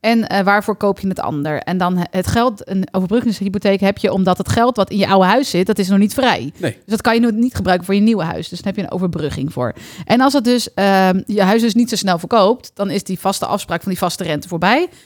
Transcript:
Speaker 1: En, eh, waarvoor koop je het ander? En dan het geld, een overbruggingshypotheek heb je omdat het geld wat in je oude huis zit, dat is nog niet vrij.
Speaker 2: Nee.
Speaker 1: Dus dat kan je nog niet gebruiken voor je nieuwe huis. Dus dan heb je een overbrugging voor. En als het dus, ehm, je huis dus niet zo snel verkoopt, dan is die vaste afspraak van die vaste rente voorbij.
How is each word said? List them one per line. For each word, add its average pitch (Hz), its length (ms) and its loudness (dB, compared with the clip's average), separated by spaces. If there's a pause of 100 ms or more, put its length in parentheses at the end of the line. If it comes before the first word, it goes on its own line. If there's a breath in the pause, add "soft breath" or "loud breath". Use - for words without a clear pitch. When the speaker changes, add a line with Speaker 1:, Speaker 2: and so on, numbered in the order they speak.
Speaker 1:
En, 226 280 0
eh, 196 160 0
waarvoor 202 320 0
koop 196 240 0
je 196 80 -4
het 185 120 -4
ander? 151 420 -4
En 180 160 -4
dan 180 320 0
het 185 160 -2
geld, 233 420 -2
een 190 220 -4
overbruggingshypotheek 196 880 -2
heb 196 180 0
je 202 140 0
omdat 185 260 2
het 190 100 -4
geld 240 280 2
wat 190 140 0
in - 80 -4
je 196 100 2
oude 190 180 4
huis 247 240 2
zit, 185 160 0
dat 214 120 0
is 190 100 -2
nog 196 100 4
niet 202 160 2
vrij. 214 420 0
Speaker 2:
Nee. 180 160 -4
Speaker 1:
Dus - 140 -16
dat 220 140 -4
kan 226 140 2
je 233 60 2
nog 233 120 2
niet 233 220 0
gebruiken 180 320 0
voor 196 80 0
je 202 60 2
nieuwe 214 220 2
huis. 165 260 -6
Dus 180 120 -12
dan - 60 -8
heb 196 100 -4
je 208 60 -6
een - 140 -8
overbrugging 165 560 -4
voor. 123 220 -4 (300 loud breath)
En 240 160 2
als 269 120 4
het 262 120 2
dus, 240 300 0
ehm, 190 520 4
je 208 160 0
huis 214 200 4
dus 226 120 0
niet 240 140 2
zo 214 80 -4
snel 185 220 0
verkoopt, 208 560 0
dan 202 160 -4
is 196 140 -4
die 185 140 -6
vaste - 280 -4
afspraak 180 360 -4
van - 80 -4
die 180 100 -4
vaste 185 240 -4
rente 151 240 -4
voorbij. 202 380 2 (200 soft breath)